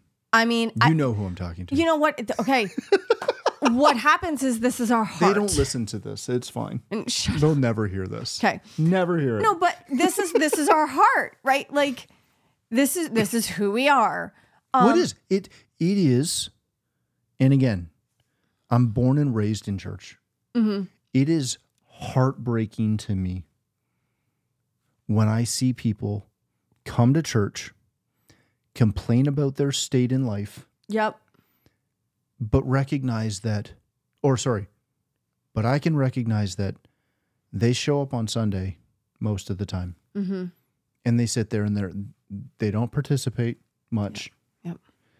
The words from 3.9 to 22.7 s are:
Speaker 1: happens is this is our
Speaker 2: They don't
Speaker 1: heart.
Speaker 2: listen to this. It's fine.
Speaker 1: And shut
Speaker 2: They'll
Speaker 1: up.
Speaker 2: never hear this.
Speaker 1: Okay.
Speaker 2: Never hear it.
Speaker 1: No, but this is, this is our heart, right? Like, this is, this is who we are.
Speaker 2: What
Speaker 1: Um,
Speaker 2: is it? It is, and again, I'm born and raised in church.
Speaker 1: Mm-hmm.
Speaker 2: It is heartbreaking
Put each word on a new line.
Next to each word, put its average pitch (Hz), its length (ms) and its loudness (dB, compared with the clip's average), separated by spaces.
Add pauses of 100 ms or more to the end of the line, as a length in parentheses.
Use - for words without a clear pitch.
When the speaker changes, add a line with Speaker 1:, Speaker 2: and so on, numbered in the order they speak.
Speaker 1:
happens 285 460 0
is 233 160 0
this 247 200 -2
is 233 100 0
our 226 140 2 (160)
Speaker 2:
They 208 140 4
don't 208 140 0
Speaker 1:
heart. - 100 0
Speaker 2:
listen 131 280 -2
to 107 120 -8
this. 104 320 -10
It's 123 180 -2
fine. 117 320 -8 (120)
Speaker 1:
And 214 200 -6
shut - 280 -2
Speaker 2:
They'll 151 100 4
Speaker 1:
up. 147 80 2
Speaker 2:
never 113 300 2
hear 95 180 -6
this. - 360 -8
Speaker 1:
Okay. 156 180 0 (180)
Speaker 2:
Never 175 400 2
hear 120 220 0
it. - 20 0
Speaker 1:
No, 415 140 2
but 349 200 0 (140)
this 320 280 2
is, 359 140 -2
this 294 240 2
is 294 140 0
our 311 160 4
heart, 349 560 2
right? 269 280 0
Like, 285 360 -2 (640)
this 269 260 2
is, 320 140 -4
this 220 240 0
is 233 140 0
who 202 240 -2
we 262 160 2
are. 185 440 2 (400)
Speaker 2:
What 254 200 6
Speaker 1:
Um, 339 60 4
Speaker 2:
is - 180 0 (120)
it? 190 200 -2 (320)
It 190 180 2
is, 147 500 2 (920)
and 135 120 6
again, 110 380 2 (800)
I'm 120 160 4
born 123 320 2
and 143 160 0
raised 107 340 -2
in 101 80 -2
church. - 420 -14 (380)
Speaker 1:
Mm-hmm. 208 280 0 (280)
Speaker 2:
It 139 160 2
is 151 300 -2 (300)
heartbreaking 117 1080 0